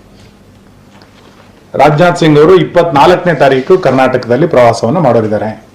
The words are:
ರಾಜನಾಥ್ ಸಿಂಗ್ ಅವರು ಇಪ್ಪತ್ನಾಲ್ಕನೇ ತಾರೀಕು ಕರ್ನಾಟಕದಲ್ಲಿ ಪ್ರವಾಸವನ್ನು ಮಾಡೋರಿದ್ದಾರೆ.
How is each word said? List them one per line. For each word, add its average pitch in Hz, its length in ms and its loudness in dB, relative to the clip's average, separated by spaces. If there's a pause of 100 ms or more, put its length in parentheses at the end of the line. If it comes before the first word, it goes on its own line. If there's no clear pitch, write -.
(1700)
ರಾಜನಾಥ್ 151 440 0
ಸಿಂಗ್ 151 200 2
ಅವರು 175 180 4
ಇಪ್ಪತ್ನಾಲ್ಕನೇ 170 800 0
ತಾರೀಕು 139 440 0
ಕರ್ನಾಟಕದಲ್ಲಿ 127 680 -2
ಪ್ರವಾಸವನ್ನು 123 540 0
ಮಾಡೋರಿದ್ದಾರೆ. 110 640 -2 (100)